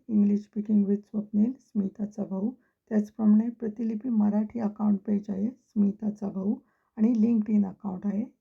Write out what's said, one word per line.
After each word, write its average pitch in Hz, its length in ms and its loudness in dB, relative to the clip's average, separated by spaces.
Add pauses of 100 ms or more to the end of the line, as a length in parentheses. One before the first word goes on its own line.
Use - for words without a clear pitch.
(120)
English 202 280 4
Speaking 208 460 0
with 202 160 0
स्वप्नील, 214 500 -2
स्मिताचा 202 720 -6
भाऊ. 190 280 -4 (380)
त्याचप्रमाणे 214 600 2
प्रतिलिपी 226 600 -6
मराठी 214 500 0
अकाउंट 208 480 0
पेज 202 220 0
आहे 202 200 -2
स्मिताचा 202 800 -2
भाऊ 190 260 -2 (420)
आणि 220 140 4
LinkedIn 214 540 2
अकाउंट 190 400 -8
आहे 202 200 -2 (160)